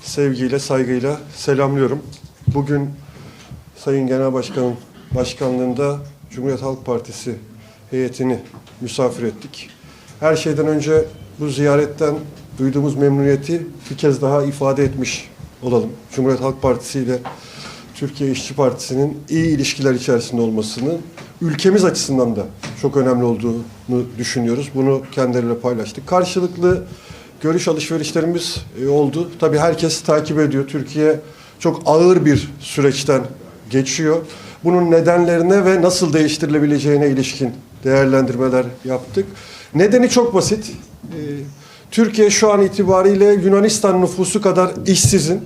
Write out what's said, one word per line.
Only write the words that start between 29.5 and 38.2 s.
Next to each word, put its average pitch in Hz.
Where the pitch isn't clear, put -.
herkes 160
takip 151
ediyor. 135
Türkiye 151
çok -
ağır 170
bir 139
süreçten 139
geçiyor. 143
Bunun 175
nedenlerine 170
ve 185
nasıl 175
değiştirilebileceğine 147
ilişkin 131
değerlendirmeler 131